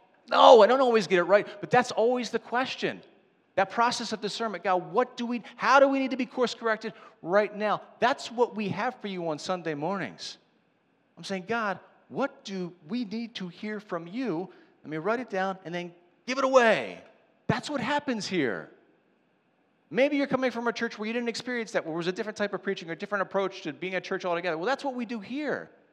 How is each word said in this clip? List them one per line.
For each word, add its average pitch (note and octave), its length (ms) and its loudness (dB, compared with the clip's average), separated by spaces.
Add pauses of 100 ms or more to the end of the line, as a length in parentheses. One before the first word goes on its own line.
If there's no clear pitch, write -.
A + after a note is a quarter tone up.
(320)
No, B3+ 320 12
I - 20 8
don't B3+ 160 6
always A3+ 240 4
get F3 140 4
it F3 40 4
right, F#3 240 4 (140)
but E3+ 80 -8
that's A#3+ 220 2
always A#3+ 400 0
the A3+ 80 -2
question. G3+ 640 -6 (520)
That F#3+ 160 2
process A#3 420 0
of G#3+ 80 -6
discernment, G3+ 420 -6
"God, F3+ 300 0
what B3 240 0
do A#3+ 80 -6
we, A#3+ 180 -6 (140)
how B3 240 6
do C#4 80 8
we C4+ 100 0
need C4 120 -2
to B3+ 60 -6
be B3 80 -2
course - 280 -2
corrected A3 400 -4 (280)
right F#3+ 320 2
now?" G3 280 -2 (180)
That's B3 320 0
what A3+ 240 0
we G#3 140 -4
have A3 320 -4
for G#3+ 60 -8
you F3+ 200 -6
on D3+ 120 -4
Sunday E3+ 340 -4
mornings. D3 640 -8 (800)
I'm E3+ 80 -16
saying, F#3+ 220 -6
"God, G#3+ 320 -2 (280)
what F#3 380 -6
do F3+ 280 -8 (140)
we A#3+ 160 -4
need A3+ 320 -10
to F#3 140 -8
hear G#3 320 -10
from E3+ 260 -8
you?" F#3+ 420 -6 (340)
Let C#3 80 -14
me D#3 60 -6
write G#3 220 -2
it A#3+ 100 -10
down F#3+ 360 -4
and E3 100 -8
then F3 180 -8 (320)
give B3+ 120 -4
it C4+ 80 2
away. F#3 560 4 (460)
That's A3+ 220 -2
what C#4+ 120 -4
happens C4 460 -4
here. A#2 420 -2 (1200)
Maybe C#4 260 2
you're C#4 120 0
coming B3+ 240 0
from A#3 160 -4
a A#3 40 0
church A3+ 260 -6
where G#3+ 100 -6
you A3+ 60 -4
didn't A#3+ 160 -4
experience A3+ 420 -6
that, F3 120 0
where D#3 120 -6
it - 20 -4
was E3+ 100 -4
a F3+ 60 -2
different G#3+ 240 -8
type G3+ 160 -4
of F3+ 100 -6
preaching F#3 260 -6
or E3 40 -8
a - 20 -10
different G3 280 -4
approach F#3+ 400 -4
to D3 100 -6
being F3+ 220 -6
a F3+ 60 -4
church F#3 220 -6
altogether. F3 340 -2
Well, F3 100 -4
that's C4+ 180 -2
what C4+ 80 -4
we B3 100 -6
do A3+ 160 -8
here. G3 500 -6 (240)